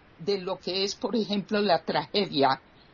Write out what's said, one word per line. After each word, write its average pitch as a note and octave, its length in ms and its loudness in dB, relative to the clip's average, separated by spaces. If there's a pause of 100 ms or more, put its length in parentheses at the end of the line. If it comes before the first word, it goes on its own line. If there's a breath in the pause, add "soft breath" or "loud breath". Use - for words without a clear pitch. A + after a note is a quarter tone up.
(200)
de G3 220 -2
lo F3+ 160 -4
que F#3+ 260 -4
es, G3+ 120 -4
por - 200 -4
ejemplo, G#3 460 0
la F3+ 220 2
tragedia, D3+ 800 0 (320 soft breath)